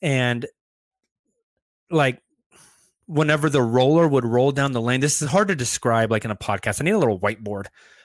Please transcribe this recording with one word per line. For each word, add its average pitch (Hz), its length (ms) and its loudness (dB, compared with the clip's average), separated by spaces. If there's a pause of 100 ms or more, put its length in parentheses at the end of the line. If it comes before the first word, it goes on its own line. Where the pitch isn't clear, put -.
And, 123 440 0 (1400)
like, 139 320 0 (840)
whenever 151 420 0
the 135 140 2
roller 131 440 4
would 135 180 2
roll 123 260 2
down 139 220 -2
the 117 80 -2
lane, 123 180 0
this 143 220 -2
is 147 80 -4
hard 196 180 2
to 190 80 -2
describe, 113 560 0
like, 110 140 -2
in 110 60 -6
a 101 40 -4
podcast. 101 440 -4
I 139 40 -6
need 175 80 0
a 214 80 0
little 110 200 0
whiteboard. 104 460 -6 (400)